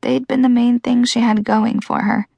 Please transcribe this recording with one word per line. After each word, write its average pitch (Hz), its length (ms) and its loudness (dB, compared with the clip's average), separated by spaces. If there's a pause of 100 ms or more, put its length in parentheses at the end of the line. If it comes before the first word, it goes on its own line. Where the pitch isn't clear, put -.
they'd 254 260 -2
been 262 140 -2
the 254 80 2
main 240 320 2
thing 247 240 0
she 240 160 -2
had 214 240 0
going 214 360 0
for - 200 -4
her. 202 380 -2